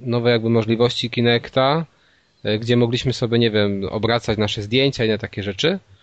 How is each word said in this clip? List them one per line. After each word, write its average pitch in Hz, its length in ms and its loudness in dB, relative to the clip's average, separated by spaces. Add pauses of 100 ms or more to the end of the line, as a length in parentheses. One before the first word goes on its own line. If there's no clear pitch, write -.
nowe 120 300 0
jakby 113 200 2
możliwości 117 600 0
Kinecta, 131 760 0 (580)
y, 107 140 0
gdzie 117 180 0
mogliśmy 120 360 0
sobie, 117 260 -2
nie 117 120 4
wiem, 101 400 0
obracać 113 480 -2
nasze 104 240 -2
zdjęcia 127 420 0
i 110 40 2
na 104 100 0
takie - 240 -8
rzeczy. 147 360 -2 (240)